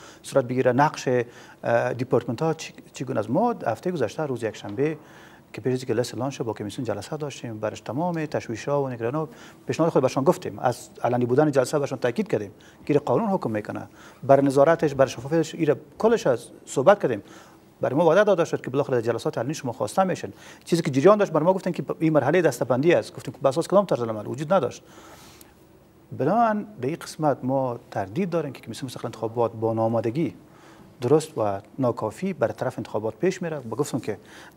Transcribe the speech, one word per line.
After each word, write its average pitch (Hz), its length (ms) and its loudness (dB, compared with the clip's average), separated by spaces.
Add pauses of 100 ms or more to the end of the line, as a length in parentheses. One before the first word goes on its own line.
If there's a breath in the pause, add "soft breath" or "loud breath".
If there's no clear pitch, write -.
(240 loud breath)
صورت 139 220 0
بگیره، 127 260 2
نقش، 143 360 2 (560 loud breath)
اه، 120 300 2
دیپارتمنت 123 480 0
ها 160 120 0
چی، - 200 -10 (200)
چگونه 131 260 -4
است. 107 100 -4
ما 214 260 2 (100)
هفته - 260 -2
گذشته 151 320 -2
روز 123 200 -4
یکشنبه 110 540 -4 (600 loud breath)
که 113 40 -12
پیش 127 120 0
از 127 120 -4
که 120 80 -2
لیست 120 200 -2
اعلان 123 160 -4
شه 139 140 -8
با 110 100 -4
کمیسیون 107 320 -8
جلسه 104 320 -6
داشتیم، 131 420 -10
برش 110 200 -4
تمام 160 460 -4
تشویش‌ها 139 580 -4
و 135 60 -4
نگرانی‌ها 127 400 -4 (380 loud breath)
پیشنهاد 160 240 0
خود 143 120 4
برشان 131 200 0
گفتیم، 101 360 0
از - 300 -2 (140)
علنی 123 220 2
بودن 139 260 4
جلسه 131 280 2
برشان 135 200 -4
تاکید 127 280 -2
کردیم 104 240 -2 (340 loud breath)
که 151 80 0
این 143 60 6
قانون 139 300 2
حکم 180 220 0
می‌کنه، 107 360 -6 (360 loud breath)
بر 135 180 8
نظارتش، 139 520 4
بر 135 120 6
شفافیتش، 139 500 -2
ایره 151 200 2 (220)
کلش 220 300 2
از 120 180 0 (200)
صحبت 180 360 4
کردیم. 120 220 -2 (580 loud breath)
برای 127 140 -2
ما 170 100 4
وعده 175 180 6
داده 175 220 4
شد 143 160 -4
که - 80 -10
بالاخره 135 260 0
در 117 60 2
جلسات 117 360 -2
علنی 127 160 -4
شما 123 180 -6
خواسته 113 320 -2
می‌شن. 151 300 -4 (320 loud breath)
چیزی 165 160 0
که 160 100 -2
جریان 156 260 8
داشت، 190 140 0
بر 156 120 0
ما 185 100 4
گفتن 185 180 -2
که 160 120 -6 (160)
این 160 140 2
مرحله 151 280 4
دسته‌بندی 139 520 2
است. 110 220 0
گفتیم - 180 -10
که - 80 -20
به 139 80 4
اساس 156 180 -2
کدام 196 180 4
طرز 131 160 0
عمل 110 260 -4
وجود 147 260 -4
نداشت. 135 300 0 (1300 loud breath)
بنابراین 208 500 2 (140)
در 123 60 -2
این 160 100 -4
قسمت 151 460 -2
ما 127 360 -2 (120)
تردید 113 380 -4
داریم 151 240 -4
که - 80 -16
کمیسیون 120 240 -12
مستقل - 200 -12
انتخابات 117 460 -2
با 113 220 -2
نامادگی 113 600 0 (680 loud breath)
درست 147 360 2
و 101 240 0 (180)
ناکافی 123 540 -2
بر 117 140 0
طرف 120 300 -4
انتخابات 110 380 -6
پیش 185 260 -2
میره. 160 160 -6
و 120 120 -10
گفتم 139 300 -2
که 104 180 -6 (400 loud breath)